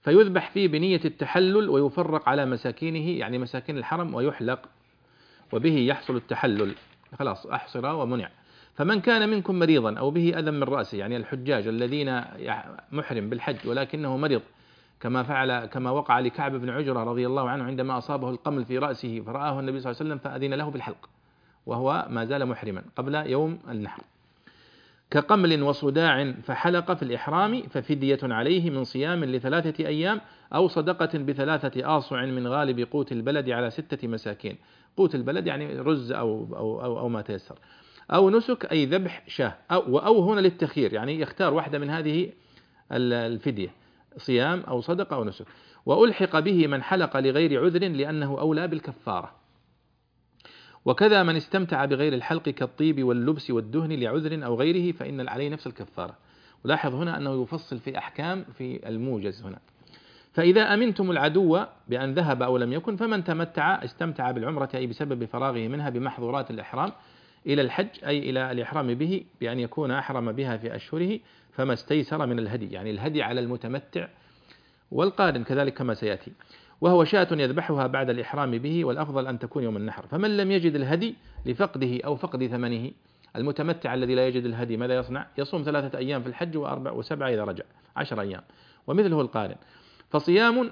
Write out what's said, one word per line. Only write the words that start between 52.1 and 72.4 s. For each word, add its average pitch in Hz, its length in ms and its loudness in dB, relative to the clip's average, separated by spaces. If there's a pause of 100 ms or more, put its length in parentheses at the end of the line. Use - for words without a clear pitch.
الحلق 131 300 -2
كالطيب 139 640 0
واللبس 123 460 0
والدهن 123 420 -2
لعذر 151 520 -2
أو 120 100 0
غيره 170 380 2
فإن 135 360 -6
عليه 135 200 -4
نفس 151 180 -8
الكفارة". - 500 -10 (480)
ولاحظ 139 300 0
هنا 165 220 -2
أنه 135 260 -2
يفصل 135 360 -8
في 131 200 -8
أحكام 180 460 -6 (140)
في 127 300 -8
الموجز 113 560 -4
هنا. 95 140 -12 (760)
"فإذا 196 420 6
أمنتم 208 360 2
العدو 165 500 6 (280)
بأن 131 260 0
ذهب 143 280 2
أو 127 140 4
لم 123 160 2
يكن، 170 240 -2
فمن 214 280 0
تمتع"، 165 600 0
استمتع 139 460 -4
بالعمرة، 131 440 -4
أي 127 120 -2
بسبب 123 380 -4
فراغه 120 440 -2
منها 143 220 -4
بمحظورات 127 600 -4
الإحرام، 120 420 -6 (540)
"إلى 139 160 2
الحج"، 180 440 -2
أي 143 240 -2
إلى 131 220 -2
الإحرام 123 420 -2
به 165 300 -2 (160)
بأن 120 180 -4
يكون 127 320 -4
أحرم 127 420 -2
بها 123 240 -4
في 113 200 -8
أشهره، 175 420 -4 (340)
"فما 135 200 0
استيسر 151 540 0
من 120 120 0
الهدي"، 110 340 -4